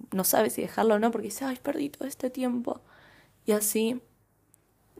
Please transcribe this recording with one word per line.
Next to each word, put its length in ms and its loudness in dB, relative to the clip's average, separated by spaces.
no 120 0
sabe 260 4
si 120 -4
dejarlo 340 2
o 40 2
no, 120 4
porque 160 -6
dice, 180 -8
"Ay, 160 -4
perdí 280 -4
todo 180 -8
este 220 -4
tiempo". 520 -4
Y 80 4
así, 480 0